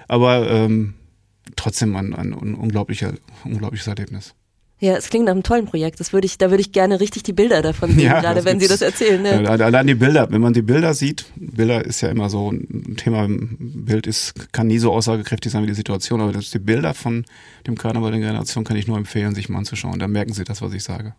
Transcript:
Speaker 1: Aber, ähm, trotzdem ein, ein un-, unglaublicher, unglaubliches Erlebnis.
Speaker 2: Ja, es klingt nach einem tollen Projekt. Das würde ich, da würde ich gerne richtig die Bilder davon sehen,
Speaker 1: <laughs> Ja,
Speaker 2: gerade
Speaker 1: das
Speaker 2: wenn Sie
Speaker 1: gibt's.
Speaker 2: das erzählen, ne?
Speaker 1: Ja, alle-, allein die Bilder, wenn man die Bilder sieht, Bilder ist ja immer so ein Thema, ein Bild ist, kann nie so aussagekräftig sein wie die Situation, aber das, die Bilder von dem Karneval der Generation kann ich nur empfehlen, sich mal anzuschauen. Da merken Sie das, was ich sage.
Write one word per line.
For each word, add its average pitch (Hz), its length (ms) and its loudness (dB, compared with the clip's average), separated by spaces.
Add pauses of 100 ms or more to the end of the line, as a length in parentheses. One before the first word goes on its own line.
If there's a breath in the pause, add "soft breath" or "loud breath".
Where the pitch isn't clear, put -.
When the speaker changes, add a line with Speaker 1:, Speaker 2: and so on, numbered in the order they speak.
Speaker 1:
Aber, 120 420 4
ähm, 110 460 2 (640)
trotzdem 104 400 -2
ein, 98 180 -4
ein 101 180 -6
un-, 104 220 -8
unglaublicher, 104 600 -4 (300)
unglaubliches 104 440 -6
Erlebnis. 101 480 -10 (460)
Speaker 2:
Ja, 185 140 4
es - 140 -6
klingt 233 160 2
nach 190 60 4
einem 190 100 0
tollen 226 240 2
Projekt. 160 340 -4
Das - 140 -6
würde 196 100 4
ich, - 140 -2
da 185 100 4
würde 196 140 4
ich 196 100 -6
gerne 190 280 4
richtig 208 220 -2
die 196 120 -4
Bilder 202 260 4
davon 160 300 0
sehen, 156 100 6
Speaker 1:
<laughs> - 0 -
Ja, 147 220 6
Speaker 2:
gerade 170 140 2
Speaker 1:
das 175 100 2
Speaker 2:
wenn - 140 4
Sie 190 60 2
Speaker 1:
gibt's. 190 140 2
Speaker 2:
das 202 120 2
erzählen, 202 280 4
ne? 196 220 4
Speaker 1:
Ja, 104 80 2
alle-, 110 160 4
allein 127 200 6
die 139 80 6
Bilder, 127 380 4
wenn 107 80 4
man 120 140 4
die 117 80 4
Bilder 151 320 2
sieht, - 320 -4 (100)
Bilder 117 480 0
ist - 160 -6
ja 107 80 -2
immer 104 220 -2
so 104 200 -2
ein - 460 -8
Thema, 110 280 0
ein 104 340 -4
Bild 110 480 -4
ist, - 480 -8
kann 113 140 0
nie 113 100 4
so 113 120 2
aussagekräftig 110 640 -2
sein 107 120 0
wie - 20 -2
die 104 80 -2
Situation, 104 480 -4
aber 104 100 0
das, 101 160 -6
die 101 120 -4
Bilder 123 340 0
von 117 320 -4 (400 loud breath)
dem 117 100 -4
Karneval 113 360 -2
der 110 80 0
Generation 107 440 -4
kann 107 140 -2
ich 101 80 -4
nur 110 100 -2
empfehlen, 104 380 -2
sich 101 160 -8
mal 95 80 -4
anzuschauen. 92 400 -6
Da 95 100 -4
merken 104 240 -2
Sie 98 120 -6
das, - 180 -10
was 98 100 -6
ich 104 100 -8
sage. 104 360 -10